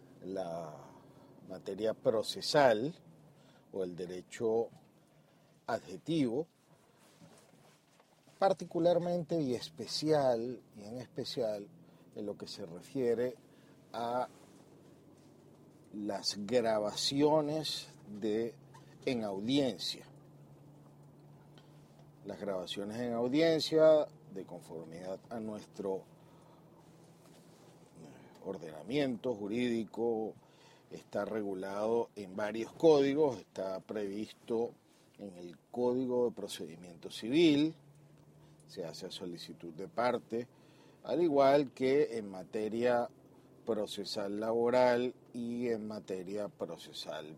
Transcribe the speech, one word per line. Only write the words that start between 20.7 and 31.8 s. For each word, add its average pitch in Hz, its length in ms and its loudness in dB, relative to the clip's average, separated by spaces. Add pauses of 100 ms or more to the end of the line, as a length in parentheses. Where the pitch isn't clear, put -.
Las 98 140 -8
grabaciones 101 600 -6
en 120 140 -2
audiencia, 156 920 6 (280)
de 95 120 -10
conformidad 85 760 -12 (100)
a 117 100 -8
nuestro, 104 560 -6
eh, 92 60 -6 (2500)
ordenamiento 98 880 -4
jurídico, 110 1000 -2 (580)
está 101 340 -4
regulado 101 880 -2